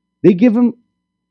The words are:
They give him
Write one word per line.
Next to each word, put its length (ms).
They 160
give 160
him 220